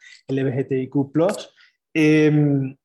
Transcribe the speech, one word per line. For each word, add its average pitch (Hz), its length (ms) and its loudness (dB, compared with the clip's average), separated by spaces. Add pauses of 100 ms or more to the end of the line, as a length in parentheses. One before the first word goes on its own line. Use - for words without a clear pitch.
(280)
L 135 160 -4
G 131 120 -4
B 139 100 -2
T 131 180 -4
I 127 40 -10
Q 135 240 -4
plus, 180 400 -2 (400)
em, 151 920 2